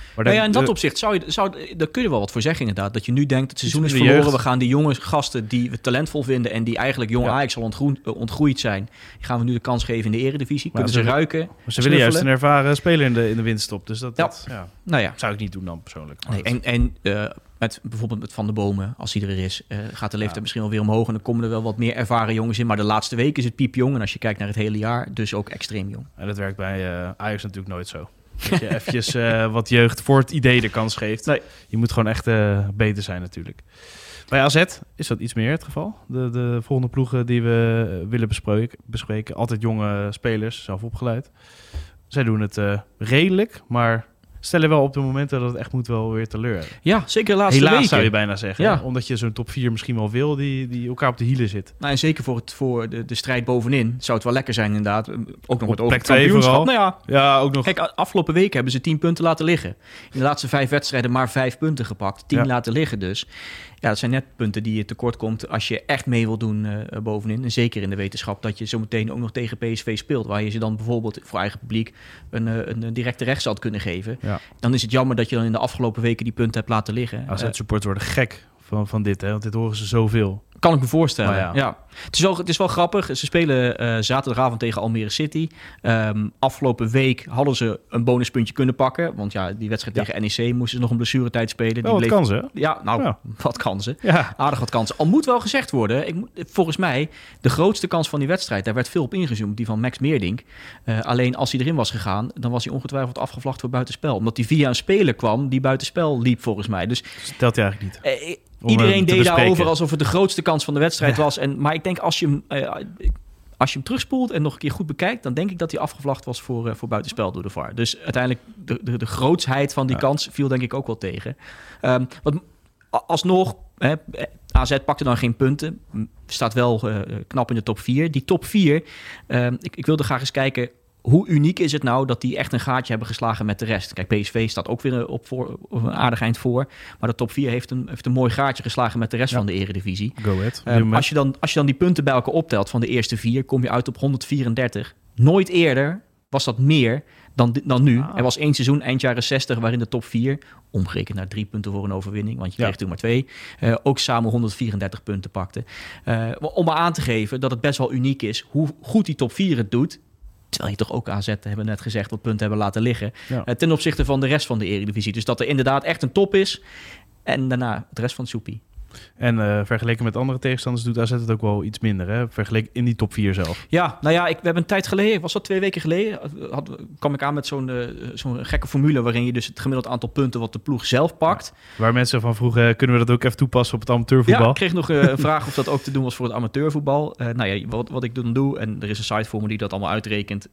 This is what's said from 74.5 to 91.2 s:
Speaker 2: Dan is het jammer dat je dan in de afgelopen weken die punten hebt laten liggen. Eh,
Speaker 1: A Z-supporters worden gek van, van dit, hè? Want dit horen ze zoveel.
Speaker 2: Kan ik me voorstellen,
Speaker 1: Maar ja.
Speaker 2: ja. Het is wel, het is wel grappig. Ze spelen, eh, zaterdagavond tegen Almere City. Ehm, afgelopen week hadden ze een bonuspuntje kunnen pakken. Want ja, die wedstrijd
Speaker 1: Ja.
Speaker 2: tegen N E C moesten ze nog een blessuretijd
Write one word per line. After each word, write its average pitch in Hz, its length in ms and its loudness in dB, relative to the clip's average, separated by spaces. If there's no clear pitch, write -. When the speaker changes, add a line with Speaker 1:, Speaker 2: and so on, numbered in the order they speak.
Speaker 2:
Dan 120 140 2
is 123 80 2
het 110 100 -6
jammer 131 240 2
dat 113 140 0
je 127 60 -2
dan 113 100 0
in 113 60 0
de 113 60 0
afgelopen 120 440 -2
weken 117 220 0
die 113 100 -4
punten 113 260 -2
hebt 110 120 -6
laten 110 220 0
liggen. 117 340 -6
Eh, - 40 -10
Speaker 1:
A 98 60 -2
Z-supporters 107 480 -4
worden 101 180 -2
gek - 440 -2
van, 104 280 -4
van 107 160 -2
dit, 98 180 -2
hè? 98 100 -4
Want 107 120 -4
dit 107 100 -6
horen 113 220 -2
ze 107 100 -6
zoveel. 107 580 2
Speaker 2:
Kan 170 140 6
ik 147 60 4
me 131 80 2
voorstellen, 127 440 2
Speaker 1:
Maar 98 80 0
ja. 90 140 -2
Speaker 2:
ja. 135 240 -2
Het - 100 -10
is 151 60 2
wel, 180 160 4
het 175 120 -4
is 160 80 0
wel 190 100 2
grappig. 175 380 2
Ze 135 100 -6
spelen, 131 600 2
eh, 117 220 0
zaterdagavond 123 600 0
tegen 113 220 -2
Almere 110 280 -2
City. 156 380 -2
Ehm, 107 460 0
afgelopen 127 500 0
week 131 400 2
hadden 131 260 2
ze 113 240 -2
een 117 140 0
bonuspuntje 123 500 2
kunnen 131 220 2
pakken. 160 400 0
Want 101 160 -6
ja, 95 200 -4
die 107 180 -8
wedstrijd 110 280 -4
Speaker 1:
Ja. 107 60 0
Speaker 2:
tegen 98 180 -6
N 107 40 0
E - 20 -2
C - 20 0
moesten 120 240 -2
ze - 20 -2
nog 120 100 0
een 120 80 2
blessuretijd 117 520 0